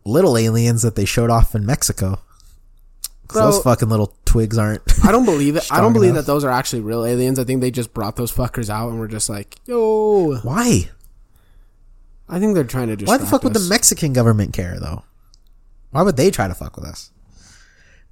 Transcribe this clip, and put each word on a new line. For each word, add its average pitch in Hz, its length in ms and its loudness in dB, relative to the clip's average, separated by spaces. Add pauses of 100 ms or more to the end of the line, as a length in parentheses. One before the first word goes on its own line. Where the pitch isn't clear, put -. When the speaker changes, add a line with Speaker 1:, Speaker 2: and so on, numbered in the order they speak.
Speaker 1:
little 135 320 2
aliens 117 440 2
that 117 140 0
they 101 100 0
showed 117 240 0
off 117 240 4
in 101 140 -2
Mexico. 98 520 -2 (1080)
'Cause 220 140 0
Speaker 2:
Bro, 214 100 4
Speaker 1:
those 202 120 0
fucking 117 260 2
little 107 360 -2
twigs 113 320 2
aren't 107 240 -2 (240)
Speaker 2:
I 190 60 6
don't 240 140 4
believe 147 300 2
it. 170 40 0
I - 20 -4
Speaker 1:
<laughs> - 40 -8
strong 160 160 0
Speaker 2:
don't 226 120 4
believe 202 180 4
Speaker 1:
enough. 151 140 -2
Speaker 2:
that 143 60 -2
those 143 120 0
are 135 60 -2
actually 123 320 -4
real 113 240 -4
aliens. 127 320 0
I 131 60 -2
think 127 180 -2
they 127 80 0
just 117 240 -6
brought 107 220 -6
those 120 160 -6
fuckers 120 400 -4
out 113 180 -6
and 113 100 -8
were 110 80 -8
just 107 220 -6
like, 101 360 -12
"Yo." 214 760 0
Speaker 1:
Why? 147 480 0 (1400)
Speaker 2:
I 165 120 -6
think 208 160 2
they're 156 80 2
trying 123 240 -4
to 110 60 -4 (120)
Speaker 1:
Why 233 120 2
the 285 60 -2
Speaker 2:
distract - 60 -6
Speaker 1:
fuck 277 140 0
would 220 120 -2
Speaker 2:
us. 202 80 0
Speaker 1:
the 175 60 -4
Mexican 175 440 0
government 113 400 2
care, 87 260 -8
though? 80 240 -10 (880)
Why 151 100 -2
would 185 160 2
they 175 140 4
try 107 160 -2
to - 80 -6
fuck - 200 -14
with - 100 -14
us? - 260 -18 (1000)